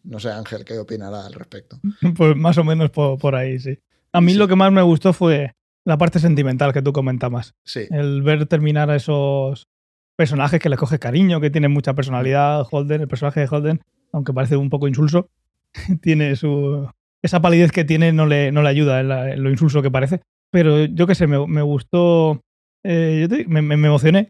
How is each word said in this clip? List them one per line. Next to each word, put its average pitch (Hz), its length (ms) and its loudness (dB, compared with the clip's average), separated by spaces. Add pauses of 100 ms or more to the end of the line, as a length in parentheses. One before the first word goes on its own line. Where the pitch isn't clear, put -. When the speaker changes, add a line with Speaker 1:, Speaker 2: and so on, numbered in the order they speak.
Speaker 1:
No 110 160 -16
sé, 110 120 -10
Ángel, 110 340 -12
¿qué 113 140 -12
opinará 101 460 -12
al 95 80 -20
respecto? - 500 -20
Speaker 2:
<laughs> 180 340 -2
Pues 156 180 4
más 160 220 2
o 170 60 2
menos 160 280 0
por, 139 280 -2
por 139 160 -2
ahí, 131 240 -6
sí. 135 200 -10 (340)
A 175 80 4
mí 175 120 4
Speaker 1:
Sí. 202 40 2
Speaker 2:
lo 208 100 4
que 185 80 2
más 190 160 6
me 190 100 6
gustó 175 320 4
fue 147 400 0 (320)
la 156 120 0
parte 165 220 2
sentimental 143 540 2
que 139 80 -2
tú 139 120 0
comentabas. 123 600 -4 (100)
Speaker 1:
Sí. 110 260 -12
Speaker 2:
El 143 320 -4
ver 151 240 0
terminar 151 440 0
a 147 60 0
esos 139 720 -4 (480)
personajes 143 440 0
que 160 100 -2
les 135 100 0
coge 143 200 -2
cariño, 165 420 0
que 151 80 0
tienen 147 220 0
mucha 143 220 -2
personalidad. 139 760 0
Holden, 151 320 -4
el 143 60 -6
personaje 143 340 -4
de 135 80 -2
Holden, 151 320 -2 (300)
aunque 143 220 -6
parece 131 240 0
un 139 120 -2
poco 143 180 -2
insulso, 151 420 0 (440)
<laughs> - 280 -4
tiene 151 340 0
su, 143 520 -4 (360)
esa 170 180 0
palidez 170 300 4
que 170 140 -2
tiene 160 260 2
no 156 140 2
le, 143 260 0
no 147 100 2
le 147 80 2
ayuda 139 300 2
en 131 80 -2
la, 131 260 -4
en 135 100 -6
lo 135 60 0
insulso 147 320 2
que 135 100 0
parece. 135 300 -2 (300)
Pero 156 340 2
yo 170 220 0
qué 190 80 4
sé, 170 120 0
me, 143 200 0
me 151 140 0
gustó, 160 800 0 (420)
eh, 165 380 0
yo 170 80 0
te, 269 180 -2
me, 156 140 2
me, 147 160 0
me 151 100 4
emocioné. 156 420 4